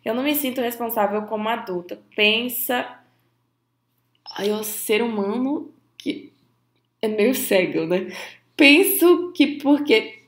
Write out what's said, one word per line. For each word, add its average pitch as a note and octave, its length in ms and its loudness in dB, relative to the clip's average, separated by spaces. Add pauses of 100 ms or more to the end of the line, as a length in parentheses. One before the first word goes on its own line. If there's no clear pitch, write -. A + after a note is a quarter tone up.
Eu A3+ 100 -4
não B3+ 100 -2
me D4 120 0
sinto B3+ 260 -4
responsável A3 640 -2
como G#3+ 240 -6
adulta. G3+ 520 -6 (160)
Pensa, A#3+ 840 -2 (1400)
ai, G3+ 160 -2
o G#3+ 120 -4
ser A3 400 -2
humano A#3 680 -4 (260)
que - 360 -10 (680)
é A3 60 -4
meio G#3+ 280 2
cego, E3 500 0
né? F3+ 220 -2 (480)
Penso E4+ 760 6
que - 240 2
porque C4+ 720 0